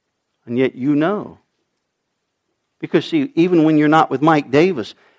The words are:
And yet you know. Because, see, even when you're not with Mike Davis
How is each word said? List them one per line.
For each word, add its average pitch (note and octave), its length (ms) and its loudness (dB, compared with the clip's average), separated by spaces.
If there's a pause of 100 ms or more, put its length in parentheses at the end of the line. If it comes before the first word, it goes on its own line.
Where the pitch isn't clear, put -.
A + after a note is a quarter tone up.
(440)
And A#2+ 120 -8
yet C3 200 0
you C#3 180 -2
know. D#3+ 440 -4 (1400)
Because, D#3+ 280 -2
see, C#3+ 280 -2
even E3+ 300 2
when D#3 120 2
you're D3+ 120 2
not D#3 220 2
with C3+ 120 -4
Mike D3 300 0
Davis D3+ 420 0 (240)